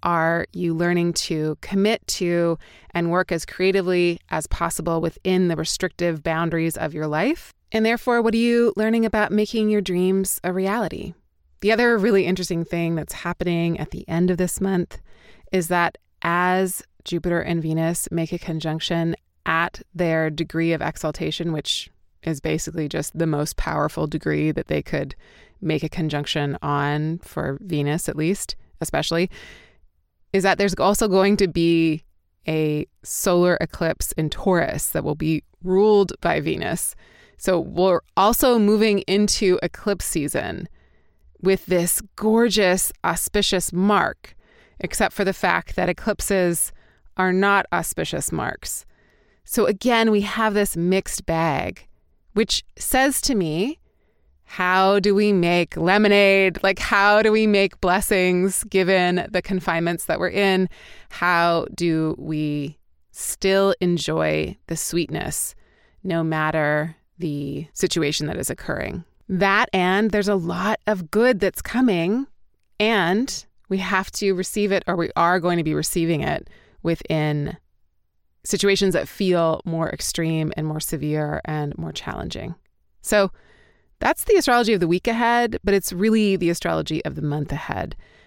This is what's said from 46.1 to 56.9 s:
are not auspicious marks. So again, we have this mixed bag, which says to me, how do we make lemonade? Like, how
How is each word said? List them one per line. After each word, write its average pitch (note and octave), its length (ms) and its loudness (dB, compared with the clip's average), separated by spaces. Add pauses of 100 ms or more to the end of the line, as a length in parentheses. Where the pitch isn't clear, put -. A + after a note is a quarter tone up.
are F#3 160 2
not G3 400 4
auspicious E3 580 -4
marks. - 540 -6 (580)
So - 220 0
again, A3+ 460 2
we G#3 100 4
have G#3+ 320 -2
this G3+ 240 0
mixed F3+ 480 -2
bag, E3 600 -2 (460)
which - 300 0 (140)
says C4 440 0
to C#4 120 0
me, F#3+ 460 -2 (640)
how F#3+ 560 2
do G3+ 160 4
we G#3 180 4
make F3 440 2
lemonade? G3 840 4
Like, G3 160 2
how G#3 460 4